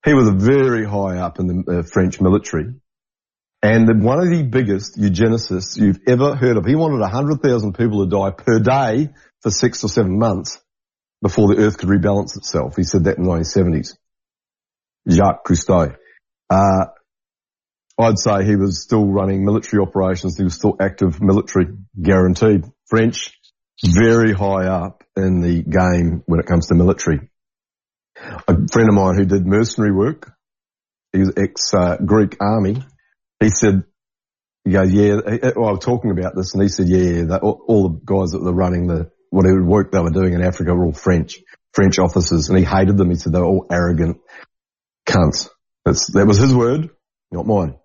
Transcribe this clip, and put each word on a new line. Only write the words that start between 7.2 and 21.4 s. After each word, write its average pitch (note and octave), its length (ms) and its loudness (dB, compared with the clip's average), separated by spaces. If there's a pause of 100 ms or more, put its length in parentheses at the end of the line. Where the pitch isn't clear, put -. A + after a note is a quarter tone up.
thousand A2+ 320 -2
people G#2+ 300 -2
to F2+ 60 -2
die G2 220 -2
per A2+ 280 0
day C3 500 0 (320)
for G#2+ 100 -2
six - 320 -2
or G#2+ 40 -4
seven G2 320 0
months G#2 400 -4 (600)
before - 260 2
the G#2 140 4
earth G#2 180 0
could F2 100 -4
rebalance G2 480 0
itself. C#2 380 -6
He F#2 80 -2
said E2 220 0
that - 120 0
in F2+ 60 -4
the F#2 60 0
nineteen E2+ 160 -2
seventies. F2 520 -2 (1120)
Jacques E2+ 360 2
Cousteau. E2+ 500 0 (540)
Uh, F#2+ 360 2 (1120)
I'd A2+ 200 2
say G2+ 260 0
he G#2 100 2
was G2 280 -2
still G#2+ 240 2
running G2 380 0
military G#2 360 0
operations. F#2 560 -2
He G2+ 60 -2
was F2 100 -2
still - 260 -2
active F#2+ 420 -2
military, F#2+ 460 2 (320)